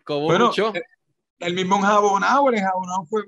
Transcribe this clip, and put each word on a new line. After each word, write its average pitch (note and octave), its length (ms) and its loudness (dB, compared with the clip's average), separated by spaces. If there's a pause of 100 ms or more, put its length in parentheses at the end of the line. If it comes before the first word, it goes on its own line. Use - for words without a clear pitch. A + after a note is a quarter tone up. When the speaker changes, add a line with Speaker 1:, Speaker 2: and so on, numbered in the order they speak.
Speaker 1:
Cobo D3 220 -4
Speaker 2:
Bueno, F3+ 220 4
Speaker 1:
luchó. G#3 280 0
Speaker 2:
eh, F3+ 60 -8 (560)
el F3 160 -6
mismo F#3 220 0
enjabonado, G#3 760 2
el A#3+ 60 0
enjabonado F#3 520 -4
fue G#3+ 200 -4